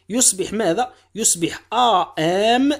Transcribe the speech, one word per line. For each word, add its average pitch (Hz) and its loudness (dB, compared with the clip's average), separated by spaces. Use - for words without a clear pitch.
يصبح 196 -2
ماذا؟ 214 -2
يصبح 185 -4
آ 220 2
إم، 226 2